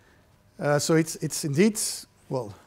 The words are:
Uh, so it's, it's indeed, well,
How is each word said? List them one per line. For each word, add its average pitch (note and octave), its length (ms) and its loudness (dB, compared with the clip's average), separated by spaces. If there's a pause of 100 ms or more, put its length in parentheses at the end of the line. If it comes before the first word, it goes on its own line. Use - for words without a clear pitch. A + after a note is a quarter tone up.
(600)
Uh, D3 200 2
so E3 160 2
it's, D#3+ 220 2
it's - 280 -6
indeed, F3+ 340 2 (500)
well, A#2+ 240 -6 (140)